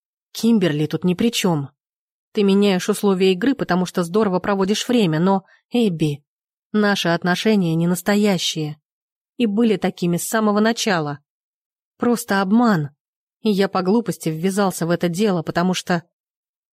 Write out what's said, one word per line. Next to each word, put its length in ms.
Кимберли 540
тут 180
ни 100
при 180
чем. 380
Ты 100
меняешь 460
условия 420
игры, 240
потому 300
что 180
здорово 360
проводишь 480
время, 320
но, 260
Эбби, 520
наши 380
отношения 640
не 120
настоящие. 920
И 80
были 320
такими 400
с 100
самого 320
начала. 600
Просто 440
обман. 500
И 80
я 200
по 120
глупости 480
ввязался 560
в 40
это 180
дело, 360
потому 300
что 300